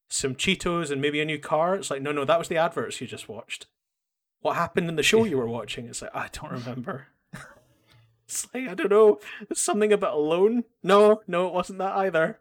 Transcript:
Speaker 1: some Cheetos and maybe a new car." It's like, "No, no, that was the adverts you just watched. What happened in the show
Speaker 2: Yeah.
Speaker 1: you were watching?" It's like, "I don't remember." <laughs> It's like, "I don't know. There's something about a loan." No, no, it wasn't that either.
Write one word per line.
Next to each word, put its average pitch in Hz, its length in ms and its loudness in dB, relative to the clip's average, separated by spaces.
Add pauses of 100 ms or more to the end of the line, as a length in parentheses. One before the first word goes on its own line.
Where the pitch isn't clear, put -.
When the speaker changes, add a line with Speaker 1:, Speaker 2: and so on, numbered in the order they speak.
Speaker 1:
some 135 260 -4
Cheetos 170 560 -2
and 139 80 -2
maybe 147 220 0
a 156 40 -2
new 151 140 -4
car." 160 360 0
It's - 140 -8
like, 139 120 -4
"No, 143 100 -6
no, 143 140 -2
that 160 140 4
was 165 100 -6
the 175 80 -2
adverts 156 420 -2
you 127 80 -10
just - 220 -16
watched. - 380 -14 (720)
What 143 160 0
happened 170 320 -2
in 165 80 -4
the 151 60 0
show 220 200 4
Speaker 2:
Yeah. 220 60 0
Speaker 1:
you 143 80 0
were 120 100 0
watching?" 117 400 -8
It's - 140 -12
like, - 120 -14
"I 127 200 -8
don't 151 180 -12
remember." 127 560 -10 (260)
<laughs> - 40 -16 (920)
It's - 260 -10
like, 254 140 -8
"I 175 60 -10
don't 220 180 -4
know. 208 280 8 (280)
There's - 140 -6
something 214 320 2
about 190 220 0
a - 20 2
loan." 185 460 2 (200)
No, 208 440 8
no, 180 200 0
it 170 60 -6
wasn't 180 260 -4
that 196 160 -4
either. 170 460 0